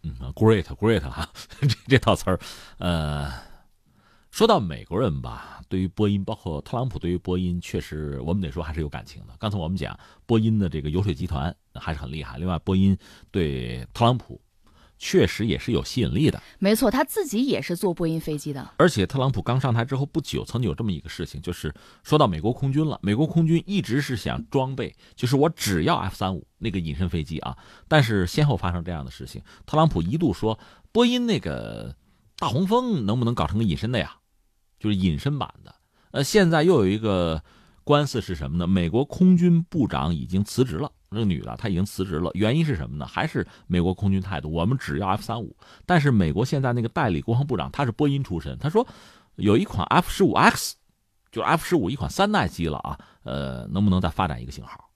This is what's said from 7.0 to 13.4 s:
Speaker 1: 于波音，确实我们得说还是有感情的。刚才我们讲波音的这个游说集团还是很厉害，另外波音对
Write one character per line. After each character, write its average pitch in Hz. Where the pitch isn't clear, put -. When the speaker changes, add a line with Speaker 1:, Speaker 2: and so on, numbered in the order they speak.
Speaker 1:
于 90
波 90
音， 90
确 -
实 73
我 82
们 101
得 76
说 73
还 78
是 80
有 73
感 64
情 -
的。 -
刚 110
才 101
我 80
们 95
讲 55
波 113
音 110
的 95
这 76
个 73
游 87
说 101
集 80
团 78
还 -
是 76
很 65
厉 78
害， 64
另 82
外 87
波 95
音 95
对 64